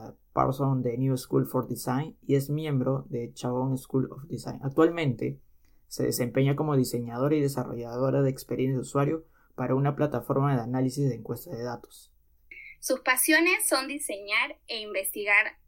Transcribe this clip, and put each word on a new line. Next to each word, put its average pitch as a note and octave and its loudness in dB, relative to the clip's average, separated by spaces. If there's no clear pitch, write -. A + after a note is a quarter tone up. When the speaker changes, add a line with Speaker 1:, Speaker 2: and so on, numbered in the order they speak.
Speaker 1:
Parsons C3+ 2
de A#2+ 0
New C3 2
School C3+ 0
for B2+ -2
Design B2+ -4
y C3+ 4
es C#3 0
miembro C#3 0
de A#2+ -6
Chabón B2+ -2
School C3 -2
of - -14
Design. - -8
Actualmente C#3 2
se - -4
desempeña C3+ 2
como D3+ 2
diseñadora B2 0
y D3 2
desarrolladora C3 0
de C3+ 4
experiencia C3 -2
de B2 -2
usuario C#3+ 0
para B2+ 0
una C#3 2
plataforma C#3 2
de A#2 2
análisis C3 0
de A2+ -2
encuestas A#2 -10
de A#2+ -6
datos. - -10
Speaker 2:
Sus C4 0
pasiones D#4+ 4
son C4+ 2
diseñar A#3 -4
e A3 -8
investigar G#3 0